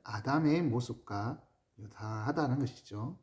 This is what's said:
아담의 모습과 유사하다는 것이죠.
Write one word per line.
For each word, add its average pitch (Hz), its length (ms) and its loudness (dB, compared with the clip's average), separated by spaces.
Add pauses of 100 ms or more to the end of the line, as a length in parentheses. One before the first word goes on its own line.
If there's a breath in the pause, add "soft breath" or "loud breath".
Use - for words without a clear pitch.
아담의 147 580 4
모습과 120 800 -2 (360)
유사하다는 110 800 -2
것이죠. 127 640 -6